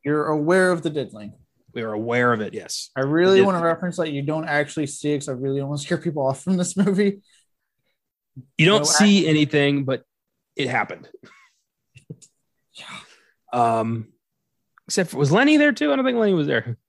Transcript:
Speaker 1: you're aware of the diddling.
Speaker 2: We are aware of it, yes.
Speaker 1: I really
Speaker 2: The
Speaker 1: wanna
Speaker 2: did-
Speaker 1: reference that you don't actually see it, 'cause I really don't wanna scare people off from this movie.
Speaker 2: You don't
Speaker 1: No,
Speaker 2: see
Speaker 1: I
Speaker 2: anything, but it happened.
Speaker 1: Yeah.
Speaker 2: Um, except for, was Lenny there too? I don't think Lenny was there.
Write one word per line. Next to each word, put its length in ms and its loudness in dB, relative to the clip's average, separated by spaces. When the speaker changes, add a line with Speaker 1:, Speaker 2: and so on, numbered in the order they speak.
Speaker 1:
you're 220 0
aware 440 2
of 120 -2
the 80 -4
diddling. 420 -8
Speaker 2:
We 80 -8
are 120 -6
aware 380 2
of 100 0
it, 120 -6
yes. 420 -10
Speaker 1:
I 40 -6
really 400 4
Speaker 2:
The 80 6
Speaker 1:
wanna 100 0
Speaker 2:
did- 80 -2
Speaker 1:
reference 320 -2
that 140 -4
you 100 -6
don't 260 -4
actually 380 -2
see 280 -4
it, 40 -2
'cause 120 -8
I 20 -6
really 260 -4
don't 120 -4
wanna 120 -6
scare 160 -4
people 300 -4
off 160 -4
from 140 0
this 200 -4
movie. 440 0
Speaker 2:
You 80 6
don't 140 4
Speaker 1:
No, 20 -2
Speaker 2:
see 420 4
Speaker 1:
I 60 0
Speaker 2:
anything, 520 2
but 200 -4
it 140 -4
happened. 400 -6
Speaker 1:
Yeah. 120 -20
Speaker 2:
Um, 580 -2
except 220 -2
for, 80 -10
was 140 2
Lenny 260 4
there 140 4
too? 200 -2
I 40 2
don't 100 -2
think 140 0
Lenny 160 2
was 100 0
there. 320 -2